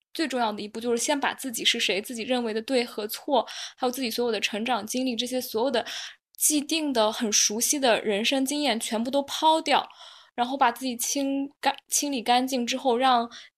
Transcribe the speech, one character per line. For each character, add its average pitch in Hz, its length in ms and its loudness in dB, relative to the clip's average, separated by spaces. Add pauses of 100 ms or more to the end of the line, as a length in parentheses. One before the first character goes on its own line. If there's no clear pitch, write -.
(140)
最 320 140 -2
重 254 120 -2
要 226 120 0
的 208 100 -8
一 208 60 -8
步 220 120 -10
就 240 120 0
是 233 60 4
先 285 220 0
把 - 140 0
自 - 180 -10
己 - 140 -4
是 - 140 2
谁、 190 200 2
自 220 140 -6
己 226 80 -6
认 247 220 0
为 220 100 -2
的 220 80 -4
对 240 240 0
和 214 220 -8
错， 247 360 0 (320)
还 254 120 -2
有 247 40 0
自 269 80 -6
己 240 120 -2
所 240 120 0
有 240 80 2
的 202 80 0
成 208 240 -2
长 233 220 0
经 254 180 -2
历， 254 120 -2
这 240 100 -2
些 247 160 -2
所 226 220 -2
有 269 80 0
的 226 120 2 (540)
既 294 240 2
定 302 320 -2
的、 220 180 4
很 220 220 -2
熟 - 260 2
悉 285 200 0
的 233 240 4
人 208 200 0
生 269 220 2
经 294 160 -2
验 233 180 2
全 226 240 -2
部 254 60 -4
都 277 140 2
抛 320 360 4
掉， 294 300 2 (460)
然 240 100 -2
后 262 100 -4
把 254 160 4
自 247 140 -6
己 247 100 -2
清 277 640 -2
干-， - 160 0 (140)
清 285 220 0
理 254 100 -2
干 240 260 4
净 254 160 0
之 247 140 -2
后， 254 180 2
让 240 320 4 (300)